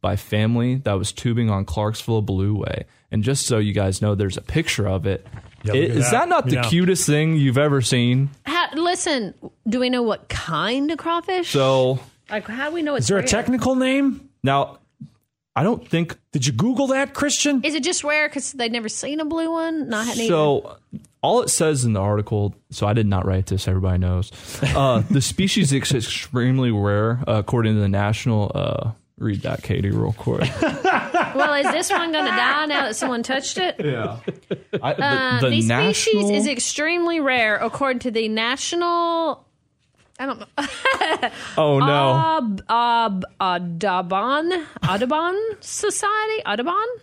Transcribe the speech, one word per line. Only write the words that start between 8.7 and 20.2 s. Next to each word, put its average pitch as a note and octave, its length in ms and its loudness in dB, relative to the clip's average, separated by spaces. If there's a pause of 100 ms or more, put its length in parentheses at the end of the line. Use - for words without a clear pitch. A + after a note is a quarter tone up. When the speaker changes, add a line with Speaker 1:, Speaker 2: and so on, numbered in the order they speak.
Speaker 3:
listen, D#4+ 600 -2 (340)
do A#3 100 0
we B3+ 120 2
know B3 120 0
what A3 260 -2
kind A3 640 -2
of D#4+ 80 -4
crawfish? E4+ 520 -2
Speaker 1:
So C3 500 2 (300)
Speaker 3:
Like, G#3 180 -6
how C4 220 -6
do D#4+ 40 -8
we E4+ 80 -2
know D4 140 -2
it's A3+ 80 -2
Speaker 2:
Is - 40 -2
there G3 100 2
a - 20 2
Speaker 3:
rare? B3+ 80 -2
Speaker 2:
technical B3 480 0
name? C4 520 0 (140)
Speaker 1:
Now, C#3 360 0 (760)
I A#2+ 80 0
don't A#3 260 0
think E3 300 -2 (140)
Speaker 2:
Did B2+ 140 0
you C#3+ 60 0
Google B3 360 0
that, C4+ 260 0
Christian? C#4+ 500 2
Speaker 3:
Is D4+ 100 0
it D4+ 80 -2
just E4+ 220 -2
rare D4+ 240 2
'cause C#4+ 240 -6
they've A#3+ 180 -2
never A3 200 -4
seen D4 300 -4
a D#4 40 -2
blue E4 260 -2
one? E4 380 -2
Not A3 180 -2
had A#3+ 120 -4
Speaker 1:
So D#3 580 2 (460)